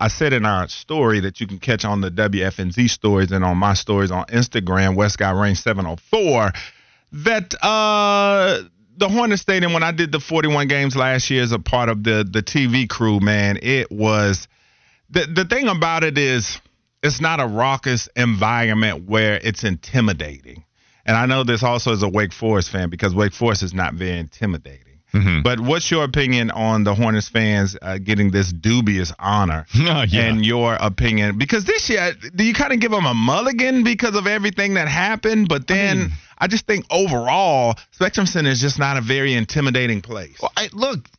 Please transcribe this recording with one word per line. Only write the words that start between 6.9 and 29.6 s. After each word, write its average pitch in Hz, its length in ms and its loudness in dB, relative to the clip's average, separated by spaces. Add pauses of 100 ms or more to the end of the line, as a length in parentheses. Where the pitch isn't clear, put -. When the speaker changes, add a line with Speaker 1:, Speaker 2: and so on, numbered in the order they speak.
Speaker 1:
that, 185 400 -2 (100)
uh, 202 1000 2 (340)
the 196 120 2
Hornet 214 300 2
Stadium, 175 340 0
when 165 100 0
I 170 80 0
did 165 200 -2
the 151 80 -2
forty-one 151 480 0
games 139 280 0
last 131 360 0
year 131 100 2
as 117 120 0
a 117 60 2
part 120 300 0
of 107 140 -2
the, 107 260 0
the 104 140 -2
T 139 240 0
V 123 200 0
crew, 107 320 0
man, 101 420 2
it 131 300 -2
was, 104 560 0 (600)
the, 160 160 -2
the 165 200 -2
thing 254 240 0
about 165 340 0
it 151 160 0
is 127 400 0 (420)
it's 139 180 0
not 160 200 0
a 127 80 0
raucous 127 680 0
environment 110 920 0
where 107 320 2
it's 110 220 -4
intimidating. 80 1000 -4 (420)
And 113 120 2
I 120 80 0
know 131 180 0
this 117 200 0
also 120 300 0
as 101 100 0
a 101 60 0
Wake 98 240 0
Forest 107 360 0
fan 92 200 -4
because 90 260 -2
Wake 104 180 2
Forest 113 300 0
is 90 100 -4
not 87 220 -4
very 90 240 -4
intimidating. 76 800 -8 (140)
Speaker 2:
Mm-hmm. 92 280 2
Speaker 1:
But 120 180 0
what's 151 320 0
your 160 140 2
opinion 127 460 0
on 110 340 0
the 104 100 2
Hornets 110 320 2
fans, 104 540 2
uh, 95 160 -6
getting 101 340 2
this 92 220 2
dubious 101 640 0
honor? 92 520 0